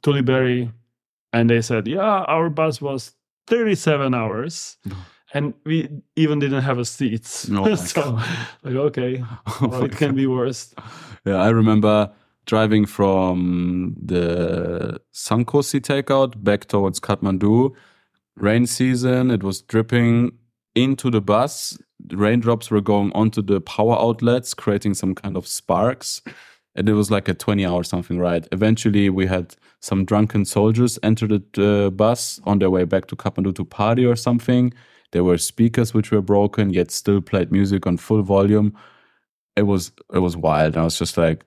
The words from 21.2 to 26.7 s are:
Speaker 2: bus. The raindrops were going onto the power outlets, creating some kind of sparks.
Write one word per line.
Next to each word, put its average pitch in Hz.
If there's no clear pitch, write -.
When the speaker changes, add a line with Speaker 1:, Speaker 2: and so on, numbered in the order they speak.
Speaker 2:
bus. 107
The -
raindrops 113
were 107
going 101
onto 110
the 98
power 110
outlets, 117
creating 101
some 95
kind 92
of 90
sparks. -